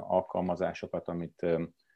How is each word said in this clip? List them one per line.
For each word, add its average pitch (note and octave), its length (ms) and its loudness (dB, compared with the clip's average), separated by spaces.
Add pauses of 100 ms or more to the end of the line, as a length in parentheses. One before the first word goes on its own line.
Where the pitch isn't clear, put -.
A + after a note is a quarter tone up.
alkalmazásokat, F2+ 1000 0
amit, E2+ 340 -6
ö, E2+ 200 4 (340)